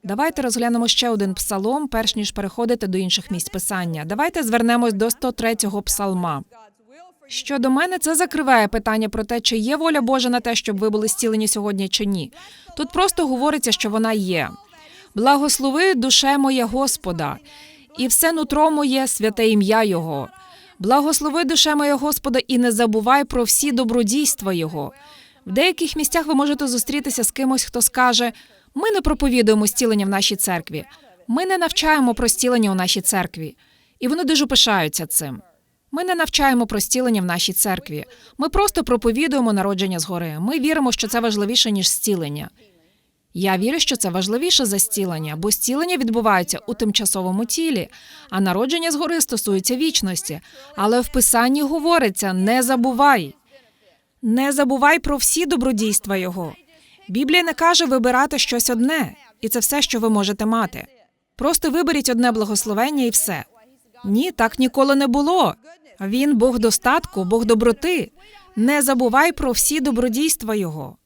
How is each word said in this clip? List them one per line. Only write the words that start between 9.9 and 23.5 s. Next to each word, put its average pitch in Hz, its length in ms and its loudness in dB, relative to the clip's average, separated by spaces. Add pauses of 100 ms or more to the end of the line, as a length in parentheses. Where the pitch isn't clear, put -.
Божа 247 280 0
на 247 100 0
те, 233 160 -4
щоб 208 220 -4
ви 214 120 0
були 214 180 0
зцілені 220 400 0
сьогодні 202 420 -4
чи 208 160 -2
ні. 180 280 -4 (440)
Тут 294 140 -6
просто 349 360 0
говориться, 262 440 0
що 214 180 -2
вона 220 240 0
є. 185 360 -2 (680)
«Благослови, 277 760 2
душе 269 440 2
моє, 269 260 2
Господа, 185 760 -4 (600)
і 254 100 -2
все 330 240 2
нутро 311 400 2
моє, 269 360 0
святе 220 420 0
ім'я 214 340 4
Його. 160 440 -2 (520)
Благослови, 285 640 2
душе 302 320 2
моє, 285 180 2
Господа, 277 540 -2
і 254 100 0
не 240 140 2
забувай 226 520 2
про 247 200 -2
всі 285 280 0